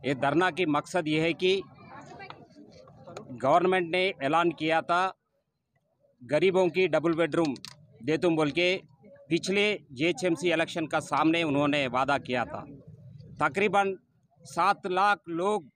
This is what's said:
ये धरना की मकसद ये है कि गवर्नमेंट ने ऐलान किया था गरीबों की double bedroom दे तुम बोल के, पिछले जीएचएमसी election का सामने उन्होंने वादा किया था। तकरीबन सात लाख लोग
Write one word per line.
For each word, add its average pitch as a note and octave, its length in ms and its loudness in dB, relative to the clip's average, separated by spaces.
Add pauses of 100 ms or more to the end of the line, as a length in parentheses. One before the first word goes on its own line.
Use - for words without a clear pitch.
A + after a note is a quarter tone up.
ये C#3 100 0
धरना C#3+ 360 2
की F3 160 -2
मकसद D3+ 420 -2
ये D#3 120 0
है E3 140 0
कि F#3 280 0 (1700)
गवर्नमेंट E3+ 580 2
ने F3+ 120 0 (200)
ऐलान E3+ 280 2
किया D#3+ 320 0
था F3 160 0 (1200)
गरीबों F3 460 2
की F3+ 200 2
double D#3 260 2
bedroom D#3 400 0 (480)
दे D#3 160 0
तुम E3 180 2
बोल D3+ 140 2
के, F3+ 320 0 (460)
पिछले F#3+ 360 0 (280)
जीएचएमसी E3+ 600 0
election D#3+ 340 -2
का D#3+ 140 -2
सामने D#3 420 0
उन्होंने C#3+ 440 0
वादा C3 320 0
किया B2 260 -2
था। G#2 160 -8 (800)
तकरीबन G3 540 0 (480)
सात G3 420 0
लाख F#3+ 420 2
लोग E3+ 480 -2